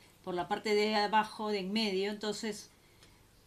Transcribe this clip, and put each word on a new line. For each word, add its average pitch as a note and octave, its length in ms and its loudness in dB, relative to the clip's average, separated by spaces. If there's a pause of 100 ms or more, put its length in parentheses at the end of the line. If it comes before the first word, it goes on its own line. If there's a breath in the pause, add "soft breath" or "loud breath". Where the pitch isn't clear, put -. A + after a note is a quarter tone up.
(240 loud breath)
por F#3 100 -6
la F3 140 -2
parte G#3 260 0
de G#3+ 200 4
abajo, G#3+ 560 2
de G#3 80 0
en F#3 120 -4
medio. G3+ 400 0
Entonces, G#3 600 -6 (760 loud breath)